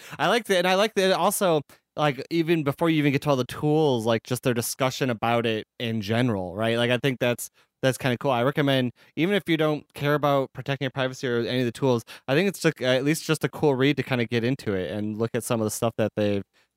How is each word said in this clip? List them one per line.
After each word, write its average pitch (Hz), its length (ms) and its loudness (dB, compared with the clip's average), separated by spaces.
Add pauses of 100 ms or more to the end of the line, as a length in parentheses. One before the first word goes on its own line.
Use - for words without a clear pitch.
(180)
I 143 80 0
like 220 180 0
the, 190 140 0
and 175 80 0
I 185 80 4
like 208 220 0
that 190 160 2
also, 175 500 2 (340)
like, 143 240 0 (100)
even 165 340 2
before 165 260 0
you 160 80 2
even 143 140 4
get 139 100 0
to 151 80 0
all 139 60 4
the 123 80 -2
tools, 151 640 0
like, 117 180 2
just - 180 -4
their 127 120 2
discussion 131 540 -2
about 117 380 0
it 110 200 -2 (120)
in 113 240 -4
general, 101 540 0
right? 113 200 0
Like, 120 140 2
I 123 80 2
think 131 220 -2
that's, 120 280 -2 (340)
that's 131 140 2
kinda 123 220 0
cool. 143 140 -2
I 120 100 2
recommend, 135 500 0 (240)
even 175 180 0
if 196 120 0
you 165 100 0
don't 151 380 0
care 143 180 -2
about 139 400 0
protecting 135 320 -6
your 127 60 -4
privacy 131 360 -4
or 120 120 0
any 123 220 0
of 127 40 2
the 117 80 0
tools, 123 320 2 (240)
I 131 60 2
think 190 140 4
it's 175 120 -4
just, 156 220 0
at 127 220 2
least 156 200 0
just 156 200 -2
a 135 40 -2
cool 147 260 2
read 135 220 4
to 131 60 -2
kinda 120 240 0
get 113 180 0
into 117 300 -2
it 90 160 -4
and 104 260 -4
look 113 160 -2
at 113 120 -4
some 113 180 0
of - 20 2
the 104 60 0
stuff - 260 -2
that 107 200 0
they've, 104 260 0 (340)